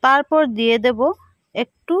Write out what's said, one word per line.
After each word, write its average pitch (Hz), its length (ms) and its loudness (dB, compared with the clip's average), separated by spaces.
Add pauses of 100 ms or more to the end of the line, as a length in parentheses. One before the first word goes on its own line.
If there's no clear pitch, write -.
তারপর 277 380 2 (160)
দিয়ে 233 220 0
দেব 226 220 -2 (540)
একটু - 440 -6